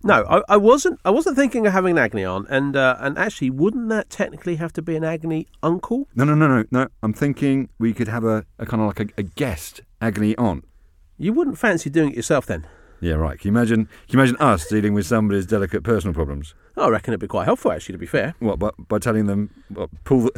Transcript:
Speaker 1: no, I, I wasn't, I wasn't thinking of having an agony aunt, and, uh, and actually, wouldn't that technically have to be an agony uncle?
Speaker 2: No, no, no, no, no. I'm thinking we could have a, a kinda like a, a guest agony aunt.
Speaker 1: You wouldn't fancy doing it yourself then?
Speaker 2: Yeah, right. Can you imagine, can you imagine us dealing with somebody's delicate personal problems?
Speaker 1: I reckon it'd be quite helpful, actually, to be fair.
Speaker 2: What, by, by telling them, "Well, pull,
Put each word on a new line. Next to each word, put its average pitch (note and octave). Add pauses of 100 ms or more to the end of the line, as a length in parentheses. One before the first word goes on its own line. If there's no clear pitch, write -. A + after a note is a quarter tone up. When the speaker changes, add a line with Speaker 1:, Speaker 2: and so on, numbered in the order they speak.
Speaker 1:
no, C#3+
I, G3
I -
wasn't, B3
I F3+
wasn't C#4+
thinking B3+
of F#3+
having F#3
an E3
agony A2
aunt, F#2+
and, C#3
uh, C3
and C#3
actually, F3+
wouldn't A3
that G#3+
technically F3
have E3
to E3
be E3
an D#3+
agony D#3+ (160)
uncle? F#3
Speaker 2:
No, B2+
no, D3+
no, D3+
no, B2
no. B2+ (160)
I'm A2
thinking C3+ (100)
we A2+
could A2
have A2+
a, A2 (140)
a A2+
kinda A2
like G2+
a, G#2+ (120)
a G#2+
guest G2 (180)
agony G#2+
aunt. G2+ (520)
Speaker 1:
You F#3+
wouldn't C#4+
fancy E3+
doing D3+
it -
yourself B2+
then? D#2 (360)
Speaker 2:
Yeah, E2+
right. D#2
Can -
you G#2
imagine, A2+
can -
you -
imagine B2+
us A#2
dealing G#2
with G#2
somebody's G#2
delicate G2
personal G2+
problems? D2 (220)
Speaker 1:
I -
reckon A2
it'd G2+
be G#2
quite F#2
helpful, A3
actually, E2+
to F2
be E2+
fair. C3+
Speaker 2:
What, G2+
by, G2+
by -
telling G#2+
them, G2+ (200)
"Well, G2 (140)
pull, B2